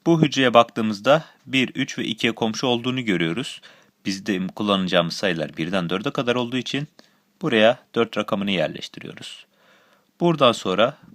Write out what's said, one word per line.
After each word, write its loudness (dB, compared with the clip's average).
Bu 4
hücreye 4
baktığımızda 4
bir, 0
üç -6
ve -4
ikiye -2
komşu -2
olduğunu -2
görüyoruz. -4
Bizde -4
kullanacağımız 0
sayılar -4
birden -4
dörde -4
kadar -2
olduğu -4
için -6
buraya 4
dört -2
rakamını -4
yerleştiriyoruz. -8
Buradan 4
sonra 0